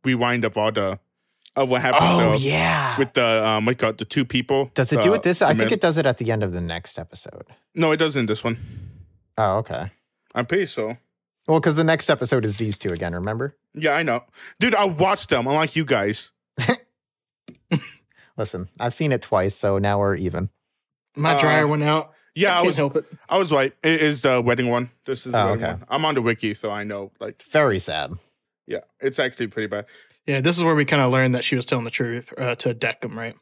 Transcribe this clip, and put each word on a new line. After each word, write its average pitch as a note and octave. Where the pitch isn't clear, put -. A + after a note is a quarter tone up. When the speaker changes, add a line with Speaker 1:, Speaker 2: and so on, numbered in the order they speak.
Speaker 1:
rewind A#2+
of A2
all G#2+
the, G2
of C3+
what B2+
happened C3
Speaker 2:
Oh, E3+
Speaker 1:
to, C3+
Speaker 2:
yeah. C3+
Speaker 1:
with C3+
the, A2+
um, A2
what A#2+
it A#2+
called, A2
the -
two C#3
people. C3
Speaker 2:
Does C3
it B2+
do G#2+
Speaker 1:
The, A3
Speaker 2:
it -
this? F3
I D#3
Speaker 1:
the A2
Speaker 2:
think A2
Speaker 1:
men. A3+
Speaker 2:
it -
does E3
it D3+
at B2
the A2+
end A2
of F#2+
the F2
next E2+
episode. -
Speaker 1:
No, D#3+
it D#3
doesn't D3+
in A#2
this G#2+
one. A#2
Speaker 2:
Oh, G2+
okay. F2
Speaker 1:
I'm A#2+
pretty F3+
sure. A2+
Speaker 2:
Well, D#3
'cause D#3
the E3
next D#3+
episode B2+
is G#2
these A2
two F#2+
again, E2+
remember? A2
Speaker 1:
Yeah, D#3
I D#3+
know. B2
Dude, A3
I G3+
watched F#3+
them, B2+
unlike D#3
you D#3
guys. G#2+
Speaker 2:
<laughs> A#2+
Listen, F#2
I've A#2+
seen D3+
it A#2+
twice, G2
so G2
now G2+
we're G2
even. F#2
Speaker 3:
My D3+
Speaker 1:
Uh, C#3
Speaker 3:
dryer D3+
went D3+
out. D3+
Speaker 1:
yeah, F#3+
Speaker 3:
I F3+
Speaker 1:
I -
Speaker 3:
can't F3
Speaker 1:
was, D3+
Speaker 3:
help C#3+
it. D3+
Speaker 1:
I F3+
was F3+
right. C3+
It D#3+
is D3
the B2+
wedding A#2+
one. B2
This C3
is B2
the A2+
Speaker 2:
Oh, G2
Speaker 1:
wedding A2+
Speaker 2:
okay. F2+
Speaker 1:
one. F#2
I'm C#3+
on D#3
the B2+
wiki, A2+
so G#2+
I G#2
know. G2+
Like, G#2+
Speaker 2:
Very C3+
sad. D2+
Speaker 1:
yeah, G2+
it's C3+
actually C3
pretty G#2+
bad. G#2
Speaker 3:
Yeah, C#3
this E3+
is F3
where E3
we D3
kinda C#3
learned C3
that A#2+
she C#3
was B2
telling B2
the A#2
truth, A#2+
uh, B2
to A#2+
Deckham, A2+
right? A#2